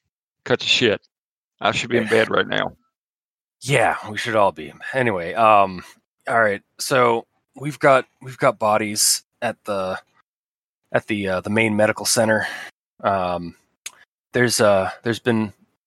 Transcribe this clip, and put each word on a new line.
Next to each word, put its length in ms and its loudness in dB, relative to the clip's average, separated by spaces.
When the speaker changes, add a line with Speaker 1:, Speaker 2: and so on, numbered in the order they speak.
Speaker 1:
cut 160 0
the 60 -10
shit. 340 2
I 100 0
should 180 -6
be 60 0
in 120 0
bed 220 2
right 160 0
now. 300 -4
Speaker 2:
Yeah, 340 0
we 80 -12
should 180 -4
all 160 4
be. 200 -16
Anyway, 400 -2
um, 480 4
all 140 0
right. 200 0
So 480 0
we've 220 -10
got, 280 4
we've 160 -18
got 200 2
bodies 640 0
at 220 -8
the, 340 -6
at 140 -2
the, 220 -2
uh, 120 -2
the 100 -8
main 260 2
medical 300 2
center. 400 0
Um, 520 -4
there's, 280 0
uh, 300 4
there's 160 -4
been 340 -2